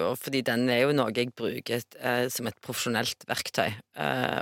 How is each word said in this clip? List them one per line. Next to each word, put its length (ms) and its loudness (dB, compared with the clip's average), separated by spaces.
og 160 0
fordi 260 -2
den 240 2
er 140 4
jo 100 4
noe 220 2
jeg 180 0
bruker, 480 -4
eh, 340 0
som 200 -4
et 120 -10
profesjonelt 640 -2
verktøy, 440 0
eh, 500 -2